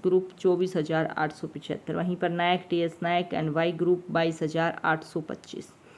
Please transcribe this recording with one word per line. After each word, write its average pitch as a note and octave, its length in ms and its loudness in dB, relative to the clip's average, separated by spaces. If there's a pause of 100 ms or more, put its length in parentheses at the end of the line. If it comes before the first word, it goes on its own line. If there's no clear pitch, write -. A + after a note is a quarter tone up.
ग्रुप F#3 260 4 (100)
चौबीस F#3 380 2
हज़ार D#3+ 300 2
आठ D3+ 260 -2
सौ - 140 -10
पचहत्तर। - 500 -6
वहीं F3+ 200 0
पर F3+ 140 0
नायक F3 400 2
टीएस E3+ 320 0
नायक F3 280 0
and D#3+ 180 0
वाई E3 240 2
ग्रुप F3 380 2
बाईस E3 320 0
हज़ार D#3+ 420 0
आठ D#3+ 200 0
सौ - 160 -6
पच्चीस। - 520 -10 (260)